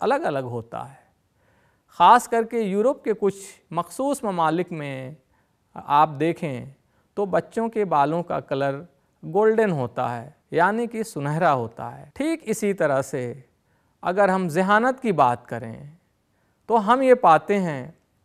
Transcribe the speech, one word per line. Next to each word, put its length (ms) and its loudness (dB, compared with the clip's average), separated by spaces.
अलग-अलग 440 -2
होता 360 -10
है। 160 -18
ख़ास 260 8
करके 360 -2
यूरोप 420 0
के 100 -2
कुछ 200 -2
मखसूस 520 -4
ममालिक 480 0
में 440 -10
आप 340 2
देखें 640 -4
तो 120 -2
बच्चों 400 -2
के 180 -2
बालों 380 2
का 180 -6
कलर 420 -4
गोल्डन 500 2
होता 360 -4
है, 260 -10
यानी 340 2
कि 180 -8
सुनहरा 480 -2
होता 360 -4
है। 280 -18
ठीक 300 -4
इसी 280 -2
तरह 300 0
से 380 -8
अगर 280 2
हम 200 0
ज़हानत 500 2
की 140 -2
बात 320 2
करें 520 -12
तो 100 2
हम 240 2
ये 140 6
पाते 400 4
हैं 380 -4